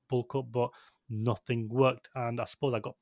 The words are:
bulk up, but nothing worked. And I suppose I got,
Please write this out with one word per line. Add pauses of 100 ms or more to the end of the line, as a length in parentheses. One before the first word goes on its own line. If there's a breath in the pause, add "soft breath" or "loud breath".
bulk
up,
but (400 soft breath)
nothing
worked.
And
I
suppose
I
got,